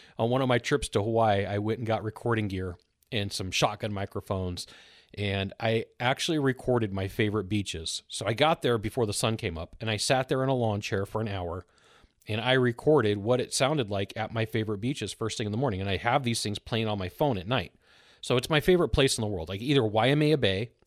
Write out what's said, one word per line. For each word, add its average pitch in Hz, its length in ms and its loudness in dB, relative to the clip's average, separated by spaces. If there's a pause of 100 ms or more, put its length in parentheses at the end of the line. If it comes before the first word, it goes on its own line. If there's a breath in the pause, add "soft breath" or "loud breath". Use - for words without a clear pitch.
(180 loud breath)
on 117 120 0
one 131 120 2
of 127 60 0
my 123 100 4
trips 143 320 0
to 104 120 2
Hawaii, 110 440 2
I 101 140 -2
went 107 180 -2
and 117 100 -6
got 95 160 0
recording 110 440 -2
gear 92 300 -4 (340)
and 101 200 -2
some 92 200 -6
shotgun 107 420 -2
microphones. 95 720 -4 (460 loud breath)
And 98 460 -2
I 113 260 0 (140)
actually 143 400 0
recorded 120 520 2
my 98 160 -2
favorite 104 400 0
beaches. 95 640 -4
So - 180 -10
I 117 60 0
got 151 300 2
there 120 140 2
before 107 280 -2
the 101 80 -2
sun 113 240 0
came 85 200 -6
up, 85 220 -12
and 113 100 -4
I 104 80 0
sat 131 300 0
there 131 160 0
in 135 60 2
a 135 60 2
lawn 107 260 0
chair 101 240 -2
for 107 160 -4
an 113 80 -2
hour, 90 360 -6 (600 soft breath)
and 110 140 -4
I 123 120 0
recorded 123 680 4
what 123 200 2
it - 140 -6
sounded 135 360 0
like 101 280 -4
at 107 160 -6
my 113 100 -2
favorite 107 380 -2
beaches 117 320 -4
first 110 240 -6
thing 113 80 -4
in 104 80 -4
the 110 40 -2
morning. 117 220 0
And 98 100 -4
I 95 60 0
have 123 280 0
these 117 200 -2
things 104 160 -4
playing 110 300 -2
on 101 100 -2
my 92 80 -4
phone 135 300 0
at 90 100 -8
night. 113 240 -2 (480 soft breath)
So - 160 0
it's 127 140 0
my 156 100 4
favorite 175 300 4
place 139 280 4
in 120 40 -4
the 107 60 0
world, 85 200 -4
like 101 140 -8
either 135 240 4
Waimea 139 520 4
Bay, 104 340 0 (160)